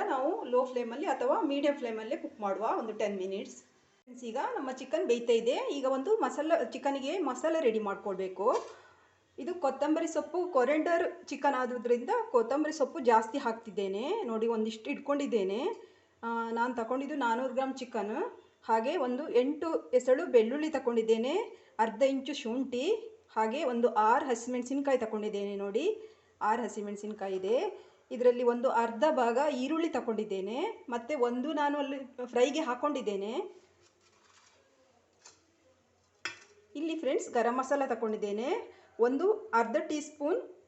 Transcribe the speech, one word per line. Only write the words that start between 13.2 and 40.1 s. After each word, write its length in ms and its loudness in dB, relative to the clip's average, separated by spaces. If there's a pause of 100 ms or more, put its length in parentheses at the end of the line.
ಹಾಕ್ತಿದ್ದೇನೆ. 840 -4
ನೋಡಿ, 240 0
ಒಂದಿಷ್ಟು 420 -2
ಇಟ್ಕೊಂಡಿದ್ದೇನೆ. 800 0 (560)
ಆ, 280 -2
ನಾನು 240 0
ತಗೊಂಡಿದ್ದು 400 -4
ನಾನೂರು 380 0
ಗ್ರಾಮ್ 240 -2
ಚಿಕನ್. 640 -4 (220)
ಹಾಗೆ 340 2
ಒಂದು 320 -2
ಎಂಟು 640 2
ಎಸಳು 340 4
ಬೆಳ್ಳುಳ್ಳಿ 440 4
ತಗೊಂಡಿದ್ದೇನೆ, 640 2 (460)
ಅರ್ಧ 240 2
ಇಂಚು 300 2
ಶುಂಠಿ, 720 -2 (280)
ಹಾಗೆ 280 0
ಒಂದು 300 2
ಆರು 320 6
ಹಸಿಮೆಣಸಿನ್ಕಾಯಿ 720 0
ತಗೊಂಡಿದ್ದೇನೆ. 580 -2
ನೋಡಿ, 460 -2 (400)
ಆರು 220 0
ಹಸಿಮೆಣಸಿನ್ಕಾಯಿ 720 -6
ಇದೆ. 520 -2 (240)
ಇದರಲ್ಲಿ 320 4
ಒಂದು 260 4
ಅರ್ಧ 420 2
ಭಾಗ 260 4 (160)
ಈರುಳ್ಳಿ 360 0
ತಗೊಂಡಿದ್ದೇನೆ, 1000 -4
ಮತ್ತು 300 -4
ಒಂದು 340 0
ನಾನು 260 0
ಅಲ್ಲಿ 200 -4 (260)
ಫ್ರೈಗೆ 340 2
ಹಾಕ್ಕೊಂಡಿದ್ದೇನೆ. 720 -2 (3500)
ಇಲ್ಲಿ 240 -4
ಫ್ರೆಂಡ್ಸ್, 300 -2
ಗರಂ 280 2
ಮಸಾಲ 280 0
ತಗೊಂಡಿದ್ದೇನೆ, 880 -2 (260)
ಒಂದು 320 4
ಅರ್ಧ 440 0 (120)
ಟೀ 140 -2
ಸ್ಪೂನ್ 400 -2 (260)